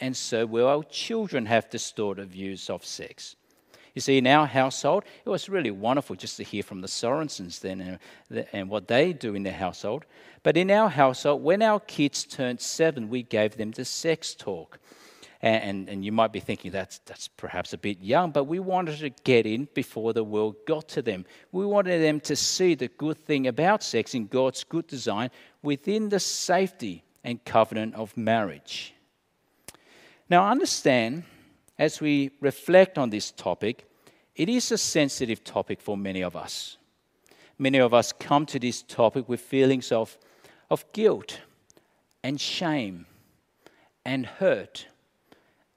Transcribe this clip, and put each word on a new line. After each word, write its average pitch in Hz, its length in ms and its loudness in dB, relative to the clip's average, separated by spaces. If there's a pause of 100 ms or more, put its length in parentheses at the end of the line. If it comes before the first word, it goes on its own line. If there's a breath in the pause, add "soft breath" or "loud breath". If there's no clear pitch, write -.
and 131 140 -4
so 117 300 -2
will 117 220 2
our 147 160 2
children 190 640 -6
have 113 220 2
distorted 101 600 -6
views 95 400 -10
of 90 160 -8
sex. - 500 -14 (600 soft breath)
You 123 60 -8
see, 135 160 4
in 123 80 4
our 147 220 6
household, 135 560 0 (200 loud breath)
it - 60 -6
was 190 200 -4
really 175 200 -2
wonderful 98 460 -2
just - 220 -12
to 104 60 -10
hear 101 200 -6
from 95 180 -12
the 98 60 -10
Sorensens 120 720 -6
then, 95 220 -8
uh, 90 160 -10 (320 loud breath)
the, 117 260 -8
and 95 120 -6
what 101 200 -6
they 151 260 4
do 117 220 -6
in 101 80 -4
their 92 100 -4
household. 95 520 -6 (360 loud breath)
But 156 160 4
in 185 140 4
our 208 180 6
household, 139 540 2
when 185 180 4
our 214 180 4
kids - 440 -2
turned 123 360 -4
seven, 147 500 0
we 123 120 -4
gave 107 340 0
them 107 140 -6
the 127 160 -10
sex - 480 -2
talk. - 460 -10 (640 loud breath)
And, 110 200 2
and, 98 260 -6
and 98 160 -6
you 107 60 -4
might 113 200 2
be 104 80 -6
thinking, - 320 -8
"That's, 95 340 -8
that's - 220 -16
perhaps - 460 -10
a 82 40 -8
bit 101 240 -6
young," 143 300 2
but 139 140 0
we 160 120 -4
wanted 185 400 -2
to 151 120 -6
get 120 360 4
in 117 300 -2
before 113 360 -4
the 110 120 0
world 107 320 -2 (100)
got 156 240 -2
to 143 140 -4
them. 95 220 -4 (260 loud breath)
We 190 140 -2
wanted 185 360 2
them 151 200 4
to 147 140 -2
see 180 380 2
the 127 140 -4
good 151 360 -6
thing 139 220 0
about 160 380 2
sex - 320 -2
in 113 100 -4
God's 127 380 0
good 165 240 -6
design 117 420 -4 (320 loud breath)
within 196 480 -2
the 196 100 2
safety 175 840 -2 (200)
and 120 220 -8
covenant 110 480 2
of 110 240 -10
marriage. 107 800 -2 (1300 loud breath)
Now, 180 200 8
understand, 156 720 2 (540 soft breath)
as 151 220 0
we 143 400 0
reflect 180 580 4
on 127 120 0
this 104 220 -4
topic, - 540 -4 (500 soft breath)
it 165 120 0
is 240 240 0
a 220 60 0
sensitive 135 640 0
topic - 380 -4
for 104 160 -6
many 95 240 -4
of 87 140 -6
us. - 420 -12 (800 soft breath)
Many 135 220 2
of 120 140 6
us 117 200 6
come 147 340 2
to 131 120 -4
this 117 220 -4
topic - 460 2
with 120 140 -4
feelings 131 500 2
of, 113 260 -2 (520 soft breath)
of - 240 -2
guilt 185 460 0 (840 soft breath)
and 139 160 -4
shame 117 640 -4 (1000 soft breath)
and 127 200 -4
hurt 127 600 -2 (880 soft breath)